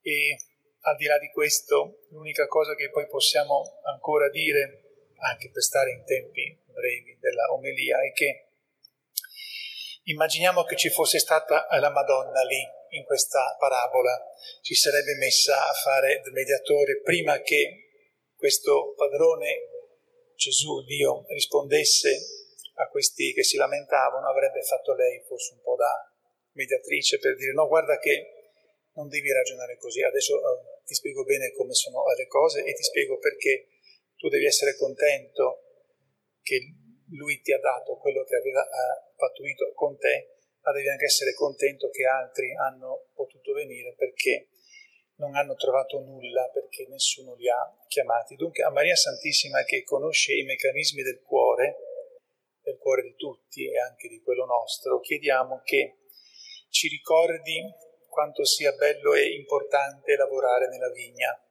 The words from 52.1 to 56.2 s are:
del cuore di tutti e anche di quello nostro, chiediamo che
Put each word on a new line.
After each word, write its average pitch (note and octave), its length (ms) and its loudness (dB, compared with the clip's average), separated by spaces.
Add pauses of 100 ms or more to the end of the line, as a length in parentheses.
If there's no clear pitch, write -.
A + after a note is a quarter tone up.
del - 180 -8
cuore C3 240 0
di A#2+ 120 -12
tutti - 560 -12
e B2 80 0
anche B2 300 -6
di A#2 120 -20
quello B2+ 240 -2
nostro, B2 540 -2
chiediamo C3 640 -2
che - 360 -2 (720)